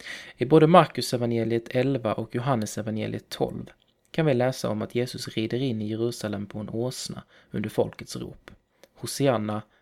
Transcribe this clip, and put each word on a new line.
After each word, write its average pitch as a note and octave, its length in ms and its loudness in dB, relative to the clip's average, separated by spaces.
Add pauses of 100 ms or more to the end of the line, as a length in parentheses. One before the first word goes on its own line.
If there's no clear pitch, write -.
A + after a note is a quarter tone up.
(380)
I B2 80 0
både D#3 220 8
Markus D#3+ 460 6
evangeliet A#2 640 0
elva B2+ 380 0
och - 220 -4
Johannes A#2+ 420 0
evangeliet G#2+ 520 -4
tolv - 420 -4 (400)
kan D#3+ 140 0
vi D3 80 6
läsa B2 360 0
om G#2+ 120 -2
att - 140 -6
Jesus B2 320 -4
rider A2 300 -2
in B2 240 -2
i G#2 60 -4
Jerusalem A2 580 -4
på G#2 140 -10
en G#2+ 100 -8
åsna A#2 540 -6 (280)
under G#2+ 180 -4
folkets - 460 -4
rop: - 360 -12 (420)
"Hosianna, G#2+ 680 0 (200)